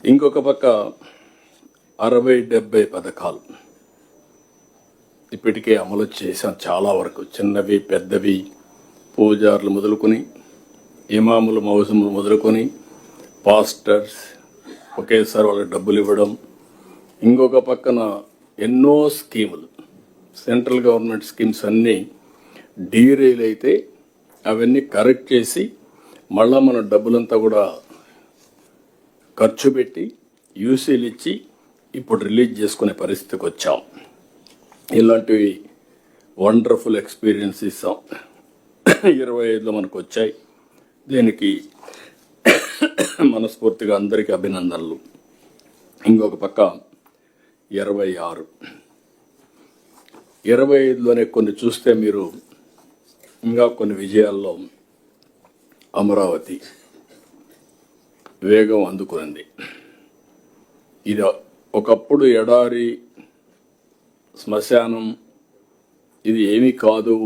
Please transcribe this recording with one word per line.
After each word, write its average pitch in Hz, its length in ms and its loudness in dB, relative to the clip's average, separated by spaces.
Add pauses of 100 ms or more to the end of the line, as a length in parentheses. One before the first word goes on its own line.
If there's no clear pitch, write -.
(120)
ఇంకొక 143 360 4
పక్క 139 180 -2 (1400)
అరవై 123 280 4 (160)
డెబ్బై 107 320 0 (120)
పథకాలు 85 460 -12 (1900)
ఇప్పటికే 110 380 -2 (100)
అమలు 104 220 -4 (140)
చేశాం 92 340 -6 (120)
చాలా 98 340 -2
వరకు. - 220 -8 (140)
చిన్నవి, 101 420 -2 (140)
పెద్దవి, 95 460 -2 (760)
పూజారులు 104 640 2
మొదలుకొని, 107 420 0 (1000)
ఇమాములు, 110 400 2 (100)
మౌజములు 104 500 2
మొదలుకొని, 110 440 0 (840)
పాస్టర్స్ 104 720 0 (800)
ఒకేసారి 110 480 2
వాళ్ళకి 101 260 -4
డబ్బులు 104 280 0
ఇవ్వడం. 101 260 2 (1000)
ఇంకొక 127 300 4 (140)
పక్కన 123 280 -2 (680)
ఎన్నో 135 280 4 (240)
స్కీములు, - 480 -8 (800)
సెంట్రల్ 123 420 -2
గవర్నమెంట్ 113 460 0
స్కీమ్స్ 110 380 -4
అన్నీ 113 260 2 (960)
డీరేల్ 127 540 4
అయితే 110 240 -2 (800)
అవన్నీ 120 320 2 (140)
కరెక్ట్ 117 360 2
చేసి 123 320 0 (720)
మళ్ళా 123 300 4
మన 120 100 2 (140)
డబ్బులంతా 113 440 0 (100)
కూడా 107 180 2 (1800)
ఖర్చు 110 360 2
పెట్టి 127 300 -6 (580)
యూసీలు 127 480 0
ఇచ్చి 170 220 -10 (680)
ఇప్పుడు 113 280 -4
రిలీజ్ 113 340 0
చేసుకునే 104 400 -4
పరిస్థితికి - 480 -8
వచ్చాం. - 300 -4 (1200)
ఇలాంటివి 110 520 2 (920)
వండర్ఫుల్ 113 580 2
ఎక్స్పీరియన్స్ 104 560 -4 (100)
ఇస్తాం. - 260 -8 (1300)
ఇరవై 120 300 -4
ఐదులో 107 240 -4
మనకు 95 240 -8
వచ్చాయి. 110 320 -4 (800)
దీనికి 110 380 2 (1800)
మనస్ఫూర్తిగా 110 680 -4
అందరికీ 104 380 -2
అభినందనలు. 87 580 -6 (1120)
ఇంకొక 107 340 2
పక్క 98 160 -8 (1200)
ఇరవై 101 300 -4 (160)
ఆరు, 82 180 -14 (2000)
ఇరవై 139 260 4 (120)
ఐదులోనే 120 340 0 (100)
కొన్ని 107 180 0 (100)
చూస్తే 117 280 0 (120)
మీరు 104 200 -2 (1200)
ఇంకా 117 180 4 (140)
కొన్ని 104 240 -4
విజయాల్లో 101 480 0 (1500)
అమరావతి 95 540 -2 (1900)
వేగం 107 420 4
అందుకునింది. 85 540 -12 (1700)
ఇది 104 120 -2 (560)
ఒకప్పుడు 117 460 2 (160)
ఎడారి, 120 480 2 (1500)
శ్మశానం, 113 640 -2 (1200)
ఇది 113 120 0 (120)
ఏమీ 123 180 4 (140)
కాదు 110 300 2 (100)